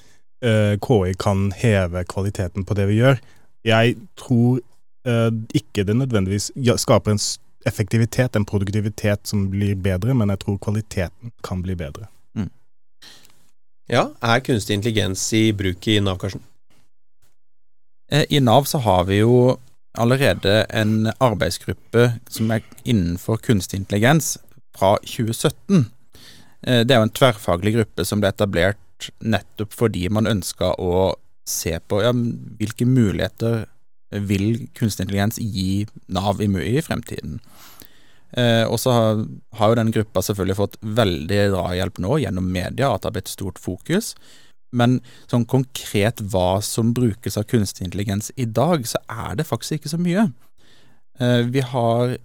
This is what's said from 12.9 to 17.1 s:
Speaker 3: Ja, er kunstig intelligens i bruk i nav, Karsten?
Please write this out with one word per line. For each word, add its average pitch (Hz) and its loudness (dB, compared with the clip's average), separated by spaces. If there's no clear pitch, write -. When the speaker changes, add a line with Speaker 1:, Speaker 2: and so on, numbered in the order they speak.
Speaker 3:
Ja, 156 2
er 117 2
kunstig 107 -2
intelligens 101 -2
i 110 4
bruk 98 -4
i 107 4
nav, 95 -2
Karsten? 98 -8